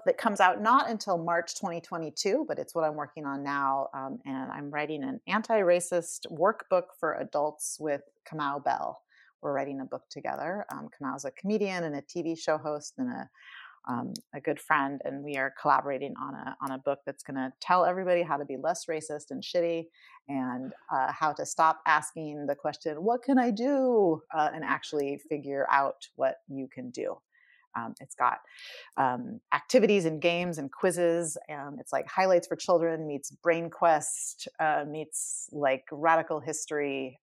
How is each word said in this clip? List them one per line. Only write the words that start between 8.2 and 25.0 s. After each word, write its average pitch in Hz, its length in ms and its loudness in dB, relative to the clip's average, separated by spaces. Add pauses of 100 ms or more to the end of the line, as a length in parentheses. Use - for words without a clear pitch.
Kamau 143 340 -4
Bell. - 380 -2 (380)
We're 147 120 -4
writing 139 280 -4
a 135 40 -8
book 135 260 -10
together. 156 640 -4
Um, 143 160 -10 (120)
Kamau 135 160 -4
is 139 80 -10
a 135 80 -4
comedian 190 520 0
and 151 100 -2
a 139 80 -6
T 175 200 -6
V 165 120 -2
show 160 240 0
host 151 400 -6
and 127 100 -2
a, 123 220 -8 (580)
um, 123 240 -4 (220)
a 147 60 -8
good 147 200 -2
friend, 143 440 2
and 139 180 -6
we 147 140 -6
are 135 260 -2
collaborating 139 580 2
on 135 140 -4
a, 143 260 -10
on 139 120 -4
a 131 60 -4
book 139 280 -2
that's 143 160 -10
gonna 131 380 -6
tell 180 240 4
everybody 180 380 2
how 156 140 -2
to 143 80 -6
be 139 120 -8
less 156 300 -4
racist 156 440 -8
and 135 120 -8
shitty 170 420 -2 (460)
and, 131 420 -6 (200)
uh, 131 200 2
how 151 200 0
to 147 140 -6
stop 160 400 4
asking 151 640 0
the 143 80 0
question, 151 480 -4
"What 233 180 2
can 277 160 4
I 247 140 4
do?" 233 680 4 (140)
uh, 151 180 4
and 160 120 -6
actually 143 540 -2 (100)